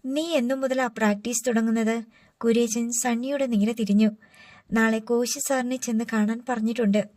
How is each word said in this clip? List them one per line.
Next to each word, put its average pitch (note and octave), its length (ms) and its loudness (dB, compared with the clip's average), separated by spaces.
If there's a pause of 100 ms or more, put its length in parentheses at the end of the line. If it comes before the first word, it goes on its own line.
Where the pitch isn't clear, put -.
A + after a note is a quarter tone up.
"നീ C#4 160 -2
എന്നു C4+ 340 0
മുതലാ C4 320 0
പ്രാക്ടീസ് A3 600 -2
തുടങ്ങുന്നത്?" A3+ 560 0 (340)
കുരേശൻ A#3 540 0
സണ്ണിയുടെ B3+ 540 -2
നേരെ A3+ 280 0
തിരിഞ്ഞു. G#3+ 380 2 (640)
"നാളെ A3+ 260 2
കോശി A#3+ 400 -2
സാറിനെ C4 360 -2
ചെന്ന് A#3 380 -2
കാണാൻ A3 360 0
പറഞ്ഞിട്ടുണ്ട്." A3 680 0